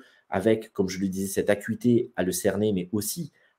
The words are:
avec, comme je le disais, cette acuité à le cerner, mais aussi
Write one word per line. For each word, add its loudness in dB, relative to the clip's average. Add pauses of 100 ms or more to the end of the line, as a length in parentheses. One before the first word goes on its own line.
(280)
avec, 2
comme 0
je -6
le 0
disais, -4
cette -2
acuité 2
à -2
le 0
cerner, 0
mais -2
aussi -4 (260)